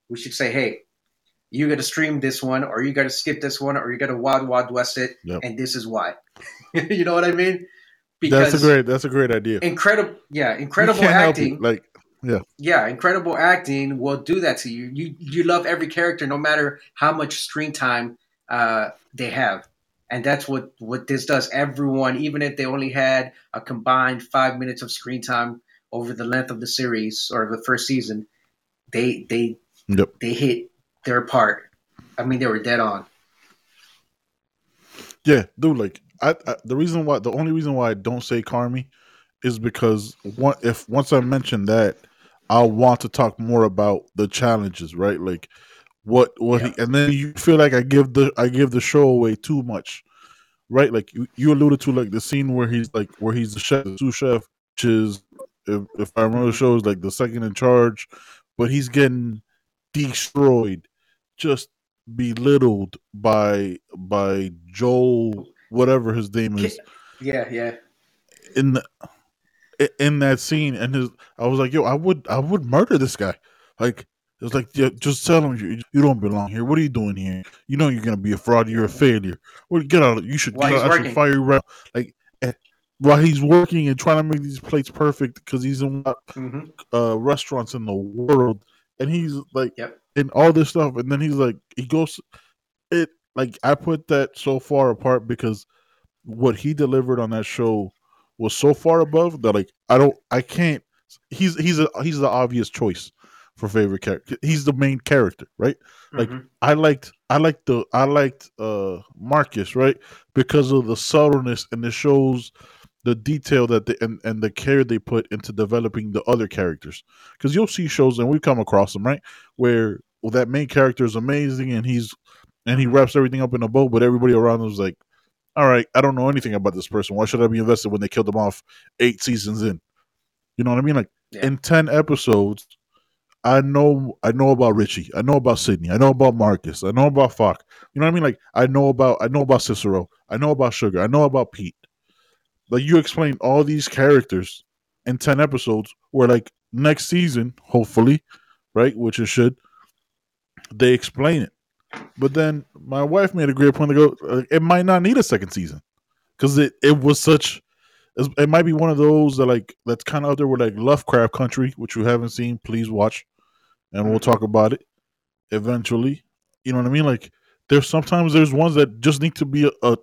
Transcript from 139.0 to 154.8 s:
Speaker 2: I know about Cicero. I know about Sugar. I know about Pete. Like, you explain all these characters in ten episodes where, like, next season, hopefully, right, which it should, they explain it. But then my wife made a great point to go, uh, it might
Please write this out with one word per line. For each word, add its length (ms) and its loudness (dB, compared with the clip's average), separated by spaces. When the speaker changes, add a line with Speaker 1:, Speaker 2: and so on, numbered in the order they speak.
Speaker 2:
I 80 -2
know 140 0
about 180 4
Cicero. 480 -2
I 80 -4
know 140 0
about 200 0
Sugar. 300 -2
I 40 0
know 180 2
about 280 0
Pete. 240 -14
Like, 140 0
you 120 6
explain 460 2
all 200 4
these 260 -2
characters 760 2
in 140 -4
ten 220 0
episodes 540 -2
where, 140 4
like, 240 4
next 360 0
season, 520 0
hopefully, 640 2
right, 220 2
which 220 -4
it 80 -2
should, 300 2
they 180 4
explain 500 0
it. 100 -10
But 160 0
then 300 -2
my 280 -6
wife 320 0
made 160 0
a 40 0
great 200 4
point 160 0
to 40 2
go, 220 6
uh, 220 -2
it 120 2
might 240 2